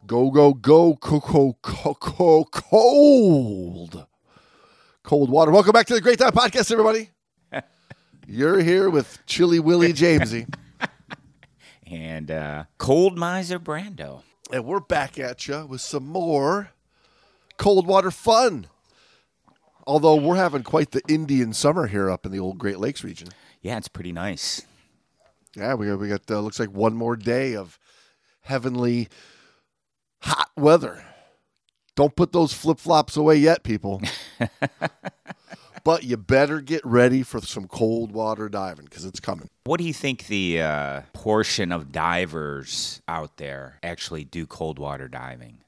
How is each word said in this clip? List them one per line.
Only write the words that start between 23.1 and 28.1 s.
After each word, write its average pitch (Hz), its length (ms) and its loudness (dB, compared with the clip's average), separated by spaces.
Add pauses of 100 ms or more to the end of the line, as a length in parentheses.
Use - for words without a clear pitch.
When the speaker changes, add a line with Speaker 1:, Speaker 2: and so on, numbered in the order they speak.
Speaker 2:
Yeah, 117 160 -8
it's - 120 -12
pretty 87 240 -14
nice. 85 500 -8 (920)
Speaker 1:
Yeah, 110 200 -6
we 107 140 -6
got, 101 120 -4
we 104 80 -8
got, 101 220 -4
uh, 104 100 -4
looks 107 180 -8
like 110 120 -6
one 107 240 -2
more 117 220 -6
day 120 380 -4
of 95 240 -14 (640)